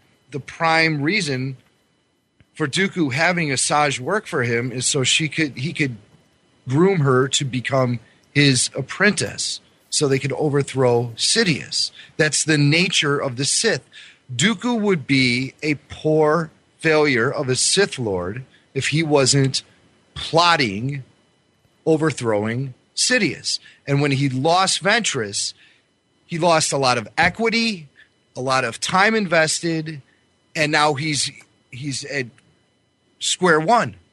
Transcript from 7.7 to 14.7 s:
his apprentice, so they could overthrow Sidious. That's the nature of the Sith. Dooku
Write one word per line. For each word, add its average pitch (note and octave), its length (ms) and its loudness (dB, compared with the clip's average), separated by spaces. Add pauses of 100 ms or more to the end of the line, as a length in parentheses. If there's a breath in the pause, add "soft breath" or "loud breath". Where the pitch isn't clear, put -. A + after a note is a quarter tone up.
his C#3 400 4
apprentice, - 840 -2 (300)
so D3 180 0
they C3+ 100 2
could C#3 140 -4
overthrow C3 840 0
Sidious. - 760 -2 (240 loud breath)
That's D3+ 280 0
the D#3 140 2
nature D3 600 2
of A#2+ 180 -6
the C#3 80 -4
Sith. E3 440 -2 (460 loud breath)
Dooku A3+ 460 0